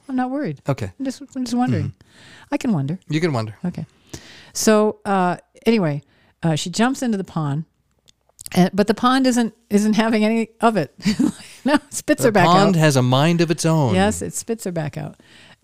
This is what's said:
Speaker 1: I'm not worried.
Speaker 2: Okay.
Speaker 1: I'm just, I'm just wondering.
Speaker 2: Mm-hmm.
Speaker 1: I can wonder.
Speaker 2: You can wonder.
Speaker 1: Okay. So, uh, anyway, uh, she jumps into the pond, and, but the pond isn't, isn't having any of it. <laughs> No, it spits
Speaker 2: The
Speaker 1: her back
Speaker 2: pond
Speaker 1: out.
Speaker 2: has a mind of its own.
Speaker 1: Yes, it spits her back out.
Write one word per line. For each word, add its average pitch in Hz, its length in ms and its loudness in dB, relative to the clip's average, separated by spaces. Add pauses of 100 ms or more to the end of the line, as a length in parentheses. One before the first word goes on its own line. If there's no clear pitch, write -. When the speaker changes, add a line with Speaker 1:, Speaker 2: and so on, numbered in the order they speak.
Speaker 1:
I'm 262 80 -4
not 254 140 -2
worried. 262 360 -6
Speaker 2:
Okay. 123 320 -4
Speaker 1:
I'm 269 60 -8
just, 269 160 -8 (120)
I'm 254 120 -6
just 240 100 -4
wondering. 240 300 0
Speaker 2:
Mm-hmm. - 680 -14
Speaker 1:
I 285 40 -2
can 247 160 -2
wonder. 147 340 -4
Speaker 2:
You 156 140 -4
can 170 100 0
wonder. 110 320 -4
Speaker 1:
Okay. 175 220 -8 (680)
So, 214 540 2
uh, 185 320 0 (280)
anyway, 175 360 0 (420)
uh, 160 140 0
she - 120 -8
jumps 240 320 -2
into 233 160 -2
the 190 60 -6
pond, 151 400 -4 (880)
and, 180 200 4
but 202 140 2
the 233 60 2
pond 254 340 0
isn't, 233 260 0 (160)
isn't 208 240 2
having 214 320 2
any 226 240 0 (100)
of 226 160 2
it. 156 240 -2
<laughs> - 60 -14 (580)
No, 285 120 2
it - 180 -4
spits - 300 -2
Speaker 2:
The 247 60 4
Speaker 1:
her - 20 4
back 185 160 4
Speaker 2:
pond 190 280 4
Speaker 1:
out. 160 40 2
Speaker 2:
has 156 180 4
a 123 60 4
mind 143 360 2
of 170 120 0
its 165 140 -2
own. 160 280 2
Speaker 1:
Yes, 185 300 0
it - 100 -8
spits - 300 -8
her 190 100 -6
back 156 240 -6
out. 151 220 -12 (440)